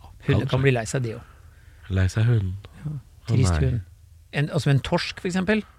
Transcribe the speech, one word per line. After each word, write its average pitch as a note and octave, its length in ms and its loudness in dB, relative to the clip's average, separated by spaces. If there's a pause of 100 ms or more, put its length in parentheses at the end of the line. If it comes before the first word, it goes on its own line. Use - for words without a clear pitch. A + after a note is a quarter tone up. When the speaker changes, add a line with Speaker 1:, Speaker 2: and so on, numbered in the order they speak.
(260)
Speaker 1:
Hunder C3+ 220 2
Speaker 2:
Kan - 80 -6
Speaker 1:
kan B2+ 40 2
Speaker 2:
skje. C3 40 0
Speaker 1:
bli C3+ 80 4
lei A#2 160 0
seg, C3+ 160 -4
de A2 100 -6
også. - 840 -16
Speaker 2:
Lei F#2 80 4
seg A2 180 2
hund. G2+ 440 0 (100)
Speaker 1:
Ja. D3+ 140 -8
Speaker 2:
Å, - 340 -16
Speaker 1:
Trist - 260 4
Speaker 2:
nei. D#2 140 2
Speaker 1:
hund. - 180 -2 (460)
En, D3 220 -2
altså, D3+ 180 0
en C#3 80 4
torsk, - 400 -4
for - 80 -6
eksempel, F#3+ 360 0 (160)